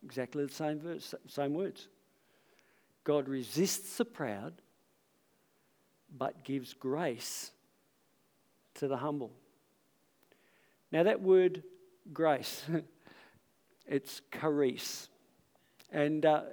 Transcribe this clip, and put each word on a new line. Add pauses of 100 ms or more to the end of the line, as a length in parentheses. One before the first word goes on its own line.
exactly
the
same
verse, (140)
same
words. (1160)
"God
resists
the
proud, (1600)
but
gives
grace (1200)
to
the
humble." (1600)
Now
that
word (500)
grace, (600)
<laughs>
it's (180)
charis. (800)
And,
uh, (120)